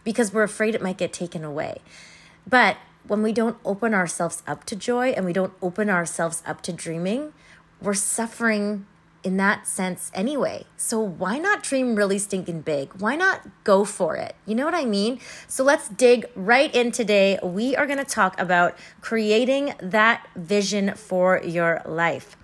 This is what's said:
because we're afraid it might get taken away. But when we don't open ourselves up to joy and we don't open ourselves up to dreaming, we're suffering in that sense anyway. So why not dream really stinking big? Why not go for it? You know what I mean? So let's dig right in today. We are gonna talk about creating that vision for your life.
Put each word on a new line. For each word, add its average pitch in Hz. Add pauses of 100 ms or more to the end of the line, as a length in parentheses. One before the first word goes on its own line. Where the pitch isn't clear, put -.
because 220
we're 220
afraid 214
it -
might 185
get 180
taken 170
away. 151 (640)
But 220 (300)
when 208
we 220
don't 226
open 214
ourselves 175
up 147
to -
joy 247
and 196
we 180
don't 190
open 190
ourselves 170
up -
to 180
dreaming, 185 (460)
we're 202
suffering 214 (360)
in 190
that 196
sense 185
anyway. 202 (100)
So -
why 185
not 403
dream 254
really 202
stinking 180
big? 139
Why 220
not 370 (240)
go 202
for -
it? -
You 208
know 254
what 330
I 330
mean? 220 (300)
So -
let's 302
dig 240
right 240
in 240
today. 196
We 214
are 285
gonna 277
talk 196
about 175 (240)
creating 233
that 214
vision 196
for 185
your 170
life. 160